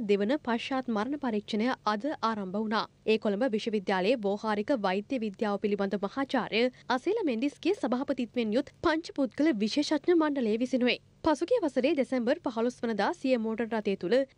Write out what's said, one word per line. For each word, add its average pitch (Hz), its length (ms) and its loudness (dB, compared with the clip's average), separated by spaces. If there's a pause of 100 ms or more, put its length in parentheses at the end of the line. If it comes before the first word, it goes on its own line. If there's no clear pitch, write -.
දෙවන 202 260 2 (140)
පශ්චාත් 247 480 -2
මරණ 254 260 -2
පරීක්ෂණය 220 480 -2 (160)
අද 214 220 0
ආරම්භ 208 500 -4
වුණා. 214 240 0 (220)
ඒ 220 140 2
කොළඹ 214 360 0
විශ්වවිද්‍යාලයේ 208 720 0
ව්‍යවහාරික 208 480 0 (140)
වෛද්‍ය 208 360 -2
විද්‍යාව 208 400 -2
පිළිබඳ 202 380 0
මහාචාර්ය 220 600 0 (320)
අසීල 381 340 0
මෙන්ඩිස්ගේ 285 480 -2
සභාපතිත්වයෙන් 247 760 -2
යුත් - 180 -2 (140)
පංච 320 280 0
පුද්ගල 285 380 2 (100)
විශේෂඥ 294 540 2
මණ්ඩලය 277 460 0
විසිනුයි. 247 340 2 (240)
පසුගිය 349 420 2
වසරේ 277 320 2
දෙසැම්බර් 262 480 0
පහළොස් 240 340 -2
වනදා 226 360 0
සිය 262 240 0
මෝටර් 220 320 -2
රථය 214 260 -2
තුළ 190 220 2 (200)